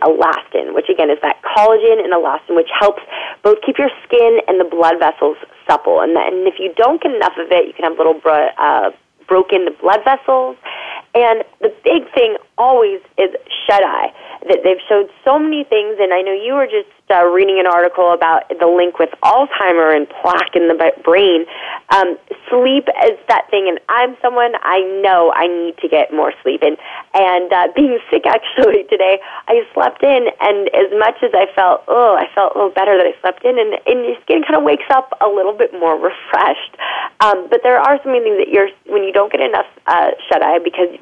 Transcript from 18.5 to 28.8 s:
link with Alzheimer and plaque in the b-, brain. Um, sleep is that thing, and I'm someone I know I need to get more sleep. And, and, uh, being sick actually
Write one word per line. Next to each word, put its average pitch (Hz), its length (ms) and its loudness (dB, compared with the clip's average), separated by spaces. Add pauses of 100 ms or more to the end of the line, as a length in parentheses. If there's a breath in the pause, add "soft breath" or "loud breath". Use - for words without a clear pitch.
link 175 320 2
with 160 120 0 (120)
Alzheimer 180 720 2
and 147 140 -2
plaque 175 480 -4
in 170 120 2
the 165 60 2
b-, 165 300 0
brain. 175 400 4 (460 loud breath)
Um, 185 260 2 (320)
sleep 262 400 2 (160)
is 427 140 2 (100)
that - 220 0
thing, 196 180 0
and 170 100 -2 (100)
I'm 247 340 0
someone 240 300 0 (100)
I 185 180 0 (220)
know 180 340 2
I 170 100 0
need 170 320 -4
to 165 100 -4
get 156 240 0
more 151 200 -2 (100)
sleep. 135 200 -4
And, 151 160 0 (340 loud breath)
and, 180 400 0
uh, 180 240 2
being 262 220 2 (120)
sick - 140 0
actually 220 600 0